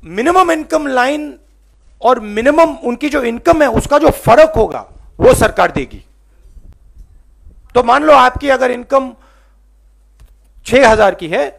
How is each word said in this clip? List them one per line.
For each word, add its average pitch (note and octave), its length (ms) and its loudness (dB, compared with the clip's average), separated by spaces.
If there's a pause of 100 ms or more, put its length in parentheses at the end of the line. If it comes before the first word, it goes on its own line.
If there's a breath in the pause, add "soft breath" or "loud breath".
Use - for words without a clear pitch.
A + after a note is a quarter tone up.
मिनिमम E4 480 -2
इनकम D#4 360 -4
लाइन C#4 480 -4 (680)
और B3 180 0
मिनिमम C4 540 0
उनकी B3 360 -6
जो C4+ 140 -4
इनकम A#3+ 380 0
है, C#4 80 2
उसका A#3 280 -2
जो D4+ 120 2
फर्क D#4 460 2
होगा, E3 300 -2 (340)
वो A#3 140 4
सरकार G3+ 380 0
देगी। - 340 -10 (1700)
तो A#3+ 80 2
मान B3 200 0
लो, D#4 100 6
आपकी B3+ 360 2
अगर B3+ 220 0
इनकम B3 420 -4 (1500)
छह B3 240 4
हजार G#3+ 260 2
की F3 120 -14
है A#3+ 320 -4